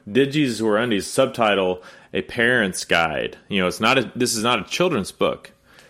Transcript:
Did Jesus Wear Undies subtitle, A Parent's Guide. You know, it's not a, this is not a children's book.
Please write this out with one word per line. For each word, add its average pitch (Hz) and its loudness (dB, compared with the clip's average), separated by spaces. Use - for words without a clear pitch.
Did 135 2
Jesus 131 0
Wear 107 2
Undies 107 -2
subtitle, 101 0
A 95 -4
Parent's 117 0
Guide. 78 0
You 101 -2
know, 92 2
it's 87 -2
not 120 2
a, 107 -2
this 120 -2
is 107 -4
not 117 0
a 87 -8
children's 156 0
book. - -2